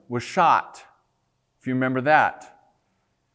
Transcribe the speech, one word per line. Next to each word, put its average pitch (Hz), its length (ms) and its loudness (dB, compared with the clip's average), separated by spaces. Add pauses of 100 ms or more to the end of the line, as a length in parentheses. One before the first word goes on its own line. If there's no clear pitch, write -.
was 120 140 -6
shot, - 640 0 (760)
if - 60 -18
you 131 80 -4
remember 131 280 -2
that. 139 560 0 (760)